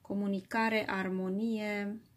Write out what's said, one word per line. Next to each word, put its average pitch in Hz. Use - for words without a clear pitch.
comunicare, 208
armonie. 202